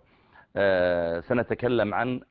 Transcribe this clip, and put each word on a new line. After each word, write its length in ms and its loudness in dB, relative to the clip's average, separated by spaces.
آه، 640 2
سنتكلم 760 -2
عن 260 -4